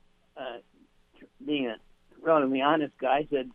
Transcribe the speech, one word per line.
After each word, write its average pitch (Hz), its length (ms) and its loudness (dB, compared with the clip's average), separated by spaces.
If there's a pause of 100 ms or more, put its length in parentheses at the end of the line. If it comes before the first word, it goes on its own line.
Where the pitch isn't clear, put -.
(360)
uh, 123 220 -10 (840)
being 139 220 -2
a 110 100 -6 (440)
relatively 135 400 2
honest 147 380 0
guy, 139 320 0
said, 131 240 -2